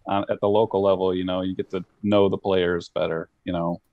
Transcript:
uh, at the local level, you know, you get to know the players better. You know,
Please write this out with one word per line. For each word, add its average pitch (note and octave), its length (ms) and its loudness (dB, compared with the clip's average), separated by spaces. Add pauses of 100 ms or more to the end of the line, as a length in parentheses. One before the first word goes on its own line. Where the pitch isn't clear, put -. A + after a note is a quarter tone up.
uh, G2+ 220 0
at A2 100 -4
the G2+ 80 0
local G#2 340 2
level, F#2 320 2
you F#2 120 -2
know, F#2 160 -2
you F#2 120 -4
get F#2+ 180 -8
to F2+ 120 -6 (200)
know G#2 260 4
the F2+ 80 -2
players F2 580 0
better. E2 320 -4 (160)
You F2+ 80 -8
know, E2+ 300 -4 (120)